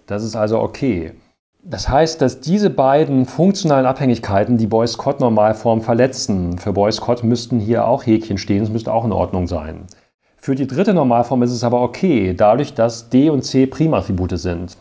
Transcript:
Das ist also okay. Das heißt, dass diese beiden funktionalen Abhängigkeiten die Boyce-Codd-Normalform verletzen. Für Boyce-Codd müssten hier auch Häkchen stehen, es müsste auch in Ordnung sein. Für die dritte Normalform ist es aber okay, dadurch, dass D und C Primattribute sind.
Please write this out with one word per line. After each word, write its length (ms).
Das 180
ist 100
also 240
okay. 540
Das 220
heißt, 340
dass 200
diese 280
beiden 560
funktionalen 600
Abhängigkeiten 720
die 100
Boyce-Codd-Normalform 1120
verletzen. 800
Für 160
Boyce-Codd 500
müssten 340
hier 300
auch 180
Häkchen 320
stehen, 260
es 60
müsste 220
auch 140
in 80
Ordnung 340
sein. 380
Für 200
die 120
dritte 260
Normalform 480
ist 120
es 100
aber 180
okay, 540
dadurch, 380
dass 340
D 220
und 140
C 220
Primattribute 720
sind. 440